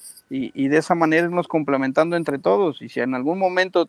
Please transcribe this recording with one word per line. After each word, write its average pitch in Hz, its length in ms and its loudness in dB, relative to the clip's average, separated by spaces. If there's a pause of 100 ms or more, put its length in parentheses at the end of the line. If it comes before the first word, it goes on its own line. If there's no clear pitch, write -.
(320)
Y, 131 220 -6
y 139 140 0
de 147 100 4
esa 160 160 2
manera 165 320 2
irnos 175 220 -2
complementando 143 680 0
entre 156 220 -2
todos. 180 460 0
Y 120 60 -14
si - 100 -8
en 127 160 -2
algún 147 240 -4
momento 180 500 0